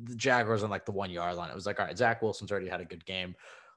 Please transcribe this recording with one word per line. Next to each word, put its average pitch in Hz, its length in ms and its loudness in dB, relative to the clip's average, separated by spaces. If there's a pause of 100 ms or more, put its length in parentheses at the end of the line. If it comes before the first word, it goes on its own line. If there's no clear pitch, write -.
the 120 120 -8
Jaguars 117 460 4
on, 107 80 0
like, 98 140 -2
the 107 80 -6
one 95 180 -2
yard 87 260 -2
line. 85 140 -6
It 64 40 -10
was 95 120 -6
like, 101 120 -2
"All 98 80 2
right, 87 100 -6
Zach 117 260 4
Wilson's 104 280 -2
already 95 180 -2
had 90 120 -4
a 87 40 -8
good 85 200 -14
game. 92 300 -6 (420)